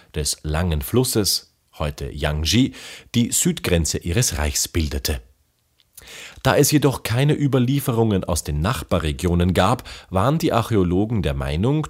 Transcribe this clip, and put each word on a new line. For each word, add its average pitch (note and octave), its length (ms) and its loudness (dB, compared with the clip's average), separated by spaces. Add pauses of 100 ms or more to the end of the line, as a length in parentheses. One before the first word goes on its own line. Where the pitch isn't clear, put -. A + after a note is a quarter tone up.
(140)
des - 300 -4
langen D#2 380 -2
Flusses, - 720 0 (240)
heute D2 340 -6
Yangtze, D#2 600 0 (440)
die A#2+ 160 2
Südgrenze E2+ 680 0
ihres F2 380 -2
Reichs D2 300 -2
bildete. C#2+ 540 -4 (1200)
Da G2+ 120 4
es C#3 160 4
jedoch D3 300 2
keine C#3 320 2
Überlieferungen B2 920 2
aus E2+ 200 -2
den D2 180 -2
Nachbarregionen F2 920 0
gab, F#2+ 360 0 (220)
waren A2+ 260 2
die E3 160 0
Archäologen G2+ 720 0
der D2+ 100 0
Meinung, E2 560 -2